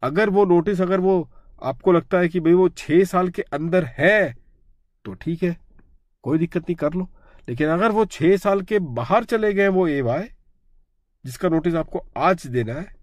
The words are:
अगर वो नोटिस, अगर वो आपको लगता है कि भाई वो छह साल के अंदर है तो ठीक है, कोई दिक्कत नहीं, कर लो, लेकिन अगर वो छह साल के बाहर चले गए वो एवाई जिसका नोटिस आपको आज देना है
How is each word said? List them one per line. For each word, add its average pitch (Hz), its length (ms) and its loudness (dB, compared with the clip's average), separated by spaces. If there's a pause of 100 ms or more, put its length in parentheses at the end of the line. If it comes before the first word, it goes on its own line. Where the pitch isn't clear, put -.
अगर 170 260 0
वो 202 160 4
नोटिस, 180 360 2
अगर 185 180 0
वो 185 300 0 (340)
आपको 127 280 0
लगता 175 280 2
है 175 100 2
कि 175 100 -2
भाई 165 140 4
वो 185 160 4
छह 165 340 2
साल 185 260 0
के - 120 -8
अंदर 165 420 -2 (140)
है 175 380 2 (680)
तो 95 80 -12
ठीक 165 300 -6
है, 175 120 -2 (680)
कोई 151 140 0
दिक्कत 165 240 -2
नहीं, 175 140 -6
कर 156 180 -4
लो, 185 160 -6 (400)
लेकिन 127 180 -2
अगर 180 240 2
वो 214 140 2
छह 185 320 2
साल 196 240 0
के 208 180 -2
बाहर 143 440 -2
चले 220 300 0
गए 196 140 2
वो 185 200 2
एवाई 143 400 -2 (1000)
जिसका 135 240 -4
नोटिस 165 260 0
आपको 165 300 -6 (120)
आज 165 300 0
देना 120 260 -4
है 151 140 -10 (160)